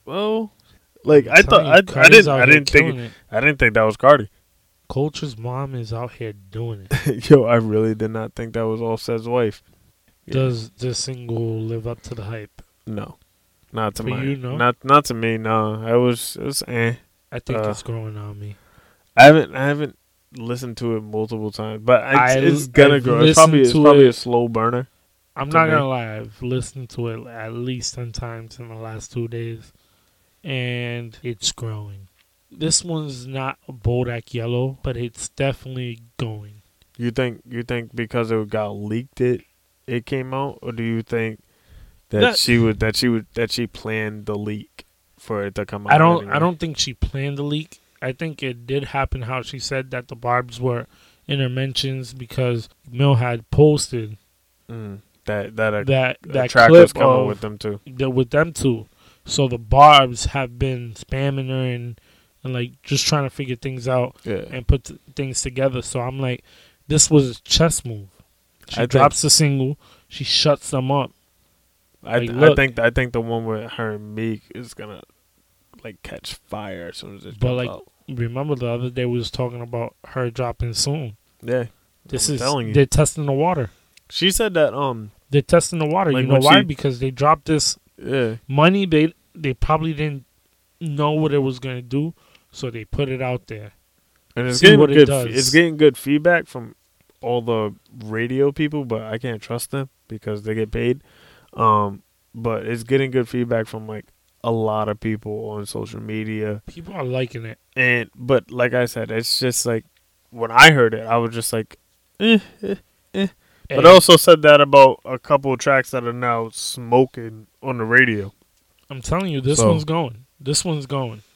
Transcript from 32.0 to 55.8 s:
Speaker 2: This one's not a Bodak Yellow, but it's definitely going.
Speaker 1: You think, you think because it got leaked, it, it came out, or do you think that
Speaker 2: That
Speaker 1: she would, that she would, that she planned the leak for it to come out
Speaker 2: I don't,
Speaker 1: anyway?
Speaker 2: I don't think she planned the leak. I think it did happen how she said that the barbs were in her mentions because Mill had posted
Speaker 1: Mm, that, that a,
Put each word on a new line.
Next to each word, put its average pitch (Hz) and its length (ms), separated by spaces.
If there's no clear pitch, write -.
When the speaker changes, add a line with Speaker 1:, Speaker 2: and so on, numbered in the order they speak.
Speaker 2:
This 160 340
one's 151 420
not 135 400
a 139 60
Bodak 120 640
Yellow, 123 480
but 131 140
it's 120 340
definitely 127 680
going. 107 440
Speaker 1:
You 120 140
think, 120 380
you 120 160
think 117 320
because 117 340
it 110 180
got 107 240
leaked, 107 480
it, 123 220
it 120 200
came 131 260
out, 135 300
or 123 80
do 117 140
you 113 180
think 110 380
that 107 100
Speaker 2:
That 220 180
Speaker 1:
she 120 200
would, 110 200
that 110 160
she 127 140
would, 113 260
that 117 160
she 120 160
planned 107 600
the 104 100
leak 104 480
for 104 260
it 101 120
to 104 100
come 104 200
out 123 60
Speaker 2:
I 151 60
don't, 170 200
Speaker 1:
anyway? - 180
Speaker 2:
I - 20
don't 165 220
think 160 180
she 131 160
planned 139 440
the 143 40
leak. 147 380
I 131 120
think 151 300
it 120 260
did 139 160
happen 135 380
how 123 200
she 131 160
said 131 320
that 127 180
the - 60
barbs 120 460
were 123 260
in 143 140
her 131 80
mentions 131 640
because 123 540
Mill 131 280
had 120 340
posted 127 680
Speaker 1:
Mm, 104 300
that, 107 320
that 110 180
a, 104 120